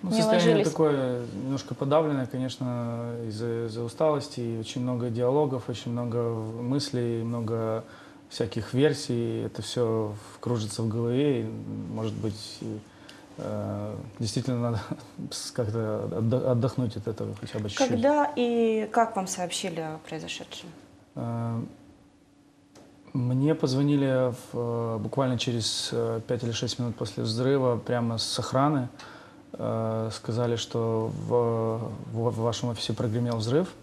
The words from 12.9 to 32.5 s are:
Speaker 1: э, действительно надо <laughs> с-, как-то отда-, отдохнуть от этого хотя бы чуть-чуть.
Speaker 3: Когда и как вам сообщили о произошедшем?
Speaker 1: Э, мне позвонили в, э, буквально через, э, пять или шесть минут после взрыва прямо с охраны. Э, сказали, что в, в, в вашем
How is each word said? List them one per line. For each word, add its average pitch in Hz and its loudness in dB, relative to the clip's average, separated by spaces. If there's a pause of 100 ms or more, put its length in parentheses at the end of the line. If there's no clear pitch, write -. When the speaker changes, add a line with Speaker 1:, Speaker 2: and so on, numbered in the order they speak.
Speaker 1:
э, 104 -4 (220)
действительно 120 0
надо 117 0 (260)
<laughs> - -10
с-, - -8
как-то 107 -2
отда-, 113 2
отдохнуть 120 2
от 107 -6
этого 107 -4
хотя 110 -6
бы 104 -4
чуть-чуть. 262 2
Speaker 3:
Когда 285 4
и 233 4
как 233 4
вам 190 -2
сообщили 180 -4
о 160 -6
произошедшем? - -10 (460)
Speaker 1:
Э, 117 -2 (1500)
мне 131 4
позвонили 139 4
в, 120 -6 (160)
э, 117 -2
буквально 127 0
через, - 0
э, 117 0
пять 123 0
или 117 -2
шесть 110 -4
минут 120 -2
после 120 -4
взрыва 123 2
прямо 117 0
с - -2
охраны. 131 2 (640)
Э, 113 -2
сказали, 117 0
что 113 0 (160)
в, 113 2 (320)
в, 117 2
в 110 -2
вашем 117 0